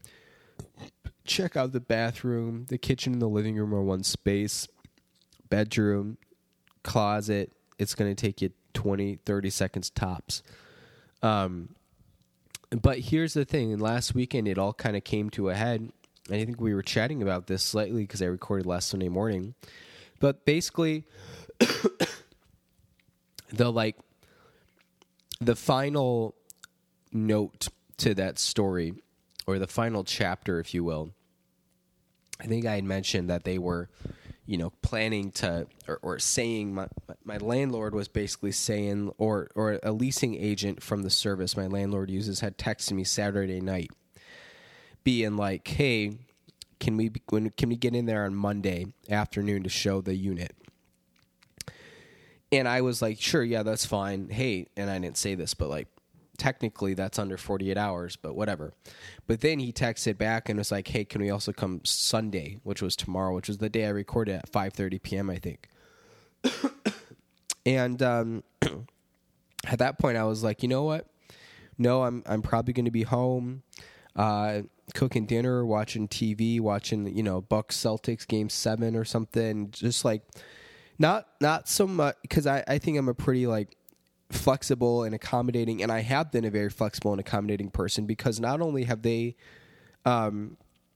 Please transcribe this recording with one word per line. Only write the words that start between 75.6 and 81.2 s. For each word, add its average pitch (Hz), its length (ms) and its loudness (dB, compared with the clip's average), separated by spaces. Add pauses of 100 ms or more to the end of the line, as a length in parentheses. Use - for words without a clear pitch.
watching 107 420 0
T 110 240 0
V, 113 280 2
watching, 101 540 0
you 110 80 0
know, 95 200 0
Bucks - 340 0
Celtics 113 500 -2
game 107 220 2
seven 113 480 0
or 113 80 0
something." 113 680 0
Just, 120 320 0
like, 110 200 2 (760)
not, 180 300 4 (140)